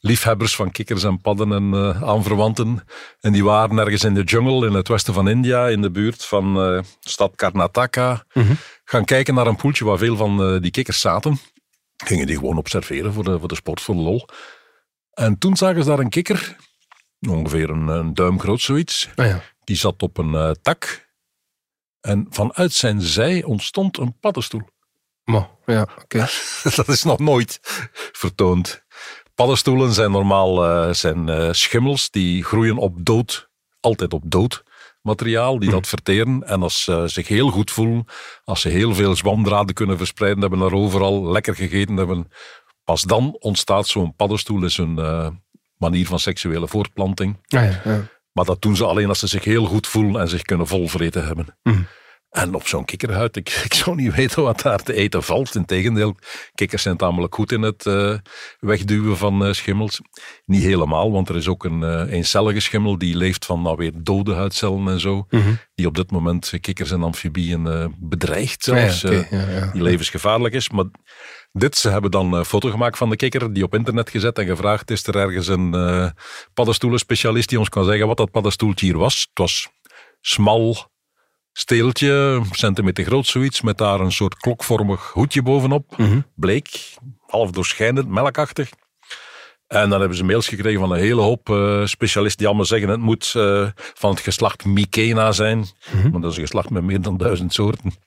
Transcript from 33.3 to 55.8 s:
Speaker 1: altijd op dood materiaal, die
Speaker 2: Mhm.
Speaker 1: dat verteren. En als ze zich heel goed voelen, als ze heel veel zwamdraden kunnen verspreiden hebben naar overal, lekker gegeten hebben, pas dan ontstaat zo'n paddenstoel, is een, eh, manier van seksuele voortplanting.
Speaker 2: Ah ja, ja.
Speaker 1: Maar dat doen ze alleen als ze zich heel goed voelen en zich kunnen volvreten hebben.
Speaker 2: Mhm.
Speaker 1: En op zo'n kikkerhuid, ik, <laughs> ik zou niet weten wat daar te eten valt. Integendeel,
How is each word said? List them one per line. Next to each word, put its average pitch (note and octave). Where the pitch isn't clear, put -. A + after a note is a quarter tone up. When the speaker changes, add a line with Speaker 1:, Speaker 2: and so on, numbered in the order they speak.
Speaker 1:
altijd F#2+
op D#2
dood F#2
materiaal, A2+
die G2
Speaker 2:
Mhm. F#2+
Speaker 1:
dat F#2
verteren. A2+
En F#2+
als -
ze E2+
zich E2+
heel A#2
goed G2+
voelen, A2+
als -
ze E2+
heel G2+
veel G2
zwamdraden G2+
kunnen G2
verspreiden G2
hebben F#2+
naar F#2+
overal, G2
lekker G2+
gegeten F#2+
hebben, F2+
pas E2
dan A#2+
ontstaat G2+
zo'n F2
paddenstoel, G2+
is F2
een, E2
eh, D#2+
manier F2
van F2
seksuele E2+
voortplanting. G2
Speaker 2:
Ah B2
ja, F#2
ja. G#2+
Speaker 1:
Maar F2+
dat F2+
doen G#2
ze G#2
alleen G2+
als F#2+
ze G2+
zich F#2+
heel A2+
goed G2+
voelen G#2+
en E2+
zich E2+
kunnen E2+
volvreten E2+
hebben. D#2+
Speaker 2:
Mhm. G#2+
Speaker 1:
En F2+
op -
zo'n C#2
kikkerhuid, A2
ik, G2
<laughs> -
ik -
zou F3+
niet B2
weten C3+
wat A#2
daar G#2+
te A2+
eten G2+
valt. A#2
Integendeel, G#2